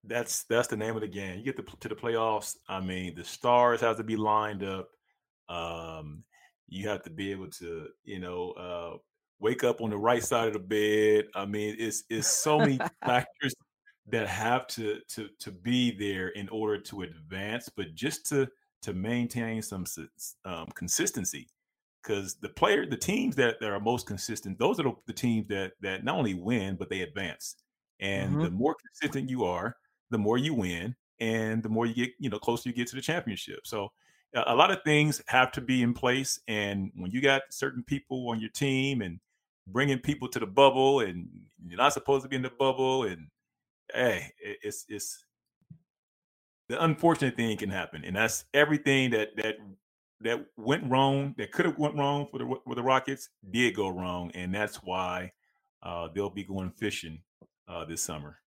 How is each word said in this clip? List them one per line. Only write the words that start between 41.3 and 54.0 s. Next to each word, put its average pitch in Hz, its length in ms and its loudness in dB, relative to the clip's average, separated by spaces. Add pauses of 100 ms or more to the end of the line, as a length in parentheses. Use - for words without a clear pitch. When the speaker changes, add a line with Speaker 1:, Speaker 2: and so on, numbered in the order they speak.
Speaker 1:
you're 87 100 -10
not 135 140 6
supposed 135 320 2
to 131 60 -14
be 135 80 -4
in 127 60 -2
the 127 140 -6
bubble, 131 460 2
and 85 240 -6 (680)
hey, 113 460 0
it, 101 240 -10
it's, 104 240 -8
it's, - 380 -10 (1400)
the 127 120 -2
unfortunate 156 540 4
thing 113 220 2
can 104 120 -4
happen. 82 360 -6
And 92 100 -4
that's 113 380 2
everything 139 580 4
that, 107 260 0
that, 107 180 -2 (680)
that 117 240 0 (120)
went 123 320 0
wrong, 139 480 4
that - 140 -6
could - 140 2
have 165 120 0
went 151 180 0
wrong 143 360 2
for 135 80 -8
the, 123 60 -4
with 123 320 -6
the 120 60 -2
Rockets, 131 460 2 (220)
did 113 240 4
go 98 140 0
wrong. 90 440 -4